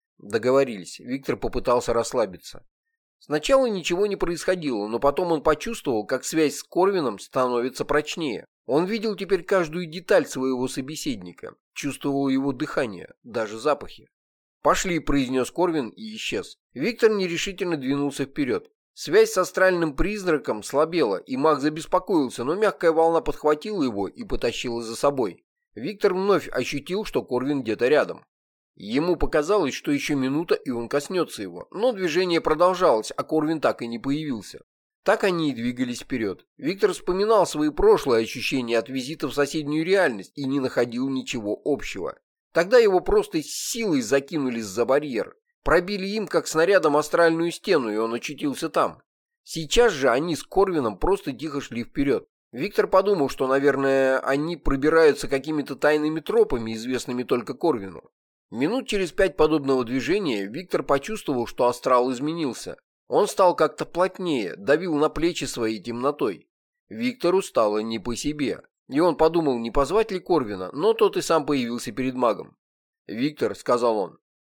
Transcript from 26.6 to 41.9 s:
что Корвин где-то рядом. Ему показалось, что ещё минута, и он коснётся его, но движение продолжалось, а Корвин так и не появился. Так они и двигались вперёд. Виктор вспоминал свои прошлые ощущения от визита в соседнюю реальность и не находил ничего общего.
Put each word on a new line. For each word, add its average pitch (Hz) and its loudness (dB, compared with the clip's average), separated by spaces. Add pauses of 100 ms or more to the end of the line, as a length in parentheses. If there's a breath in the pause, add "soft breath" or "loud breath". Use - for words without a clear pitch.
что - -2
Корвин 135 -2
где-то 110 0
рядом. 117 2 (500)
Ему 143 0
показалось, 151 2
что - -4
ещё 143 0
минута, 139 0
и - -6
он 117 -4
коснётся 147 -2
его, 90 -12
но 226 0
движение 180 0
продолжалось, 160 4
а 147 -6
Корвин 156 0
так 117 2
и 120 -4
не 117 -6
появился. 135 -6 (440)
Так 214 2
они 170 2
и - -2
двигались 120 -4
вперёд. 110 -4 (120)
Виктор 185 0
вспоминал 190 2
свои 151 0
прошлые 147 4
ощущения 117 -2
от 117 -2
визита 135 -6
в 120 -8
соседнюю 147 -2
реальность 165 0
и 143 -6
не 135 0
находил 127 -2
ничего 120 -4
общего. 98 -4 (340)